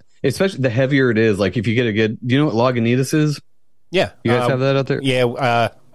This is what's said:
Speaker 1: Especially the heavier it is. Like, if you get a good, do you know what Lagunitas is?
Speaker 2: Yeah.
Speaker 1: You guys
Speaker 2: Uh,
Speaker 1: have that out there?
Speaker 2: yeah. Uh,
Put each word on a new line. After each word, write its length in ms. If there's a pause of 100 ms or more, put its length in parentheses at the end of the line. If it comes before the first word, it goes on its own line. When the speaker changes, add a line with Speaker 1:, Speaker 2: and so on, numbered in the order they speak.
(240)
Speaker 1:
Especially 360
the 100
heavier 400
it 80
is. 220
Like, 180
if 80
you 80
get 140
a 60
good, 320
do 100
you 40
know 120
what 240
Lagunitas 380
is? 280 (480)
Speaker 2:
Yeah. 220 (120)
Speaker 1:
You 80
guys 120
Speaker 2:
Uh, 60
Speaker 1:
have 100
that 160
out 120
there? 140
Speaker 2:
yeah. 240
Uh, 440 (260)